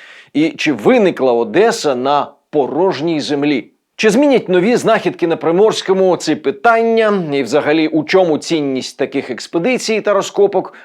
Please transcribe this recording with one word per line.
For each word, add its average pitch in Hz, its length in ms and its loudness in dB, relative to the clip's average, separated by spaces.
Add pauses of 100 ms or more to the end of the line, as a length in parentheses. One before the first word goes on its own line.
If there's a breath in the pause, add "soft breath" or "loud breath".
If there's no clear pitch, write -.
(340 loud breath)
І 151 160 0
чи - 240 -4
виникла 143 600 2
Одеса 139 600 0
на 135 360 -2 (180)
порожній 151 720 -2
землі? 143 520 -2 (240)
Чи 220 140 0
змінять 254 400 2
нові 180 260 2
знахідки 175 520 0
на 165 80 0
Приморському 190 800 2
ці 151 180 -2
питання? 226 880 0 (100)
І 139 100 0
взагалі, 147 440 0
у 156 160 -2
чому 175 340 2
цінність 139 600 -4
таких 139 320 -4
експедицій 202 720 -4
та 208 120 -2
розкопок 196 600 0 (120)